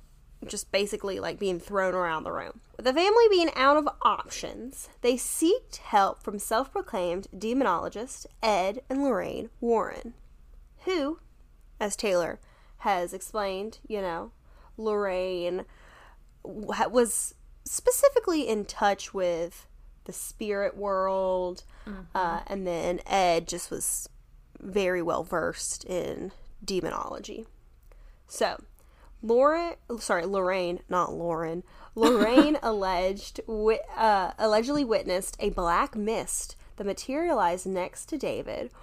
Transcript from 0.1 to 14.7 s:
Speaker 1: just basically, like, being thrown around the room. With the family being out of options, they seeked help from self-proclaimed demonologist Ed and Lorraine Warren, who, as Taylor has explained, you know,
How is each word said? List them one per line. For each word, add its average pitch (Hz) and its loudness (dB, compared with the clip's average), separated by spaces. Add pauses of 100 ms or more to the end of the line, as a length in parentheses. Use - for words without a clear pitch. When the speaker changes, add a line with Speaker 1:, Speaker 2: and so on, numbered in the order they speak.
Speaker 1:
just - -10
basically, 196 -2
like, 170 -6
being 185 0
thrown 190 0
around 170 -2
the 170 -6
room. - -8 (140)
With 220 -6
the 262 2
family 415 6
being 339 4
out 277 6
of 294 2 (140)
options, - -4 (120)
they 247 4
seeked - 0
help - 2
from 202 -6
self-proclaimed 202 -2
demonologist 220 -2 (180)
Ed 202 2
and 269 0
Lorraine 214 -2 (120)
Warren, 233 0 (720)
who, 330 0 (600)
as 208 -2
Taylor 175 0 (400)
has 180 0
explained, 196 -6
you 208 -4
know, 185 -6 (460)